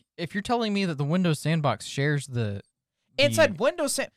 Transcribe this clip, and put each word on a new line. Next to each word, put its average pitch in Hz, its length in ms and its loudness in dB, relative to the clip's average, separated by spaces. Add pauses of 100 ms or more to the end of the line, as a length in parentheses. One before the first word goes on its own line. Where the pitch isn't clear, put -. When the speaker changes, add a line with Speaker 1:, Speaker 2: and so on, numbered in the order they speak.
(180)
Speaker 1:
if 170 160 -8
you're 202 80 -4
telling 233 320 0
me 196 100 0
that 165 140 -2
the 143 60 0
Windows 170 360 2
sandbox 147 460 0
shares 143 420 -2
the, 110 320 -4 (560)
Speaker 2:
It 277 140 4
Speaker 1:
the 226 40 -2
Speaker 2:
said 226 240 4
Windows 294 360 0
san- - 220 -6